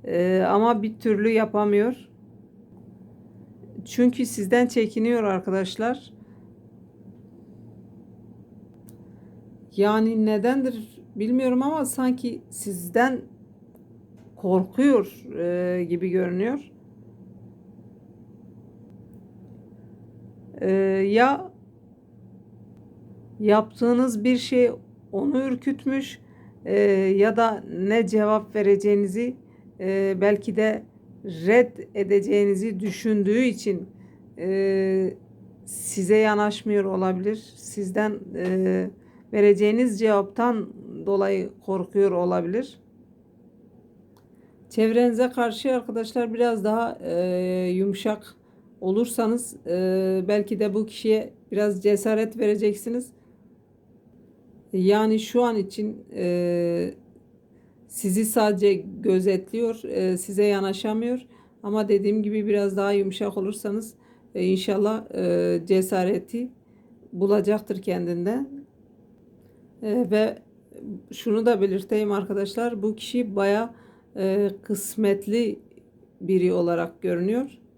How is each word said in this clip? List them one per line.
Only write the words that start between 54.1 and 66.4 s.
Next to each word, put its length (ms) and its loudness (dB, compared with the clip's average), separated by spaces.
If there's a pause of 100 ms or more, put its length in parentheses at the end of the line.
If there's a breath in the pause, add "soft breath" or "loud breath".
Yani 460 2
şu 240 0
an 120 0
için, 580 -6
e, 800 -2 (960 soft breath)
sizi 380 -2
sadece 480 2
gözetliyor, 1120 -2
e, 340 -2
size 260 -2
yanaşamıyor. 840 -2 (380 soft breath)
Ama 260 -2
dediğim 340 2
gibi 240 -2
biraz 300 0
daha 140 0
yumuşak 460 -2
olursanız, 560 -6 (420 soft breath)
e, 100 -2
inşallah, 600 0 (100)
e, 500 0
cesareti 840 -2 (640 soft breath)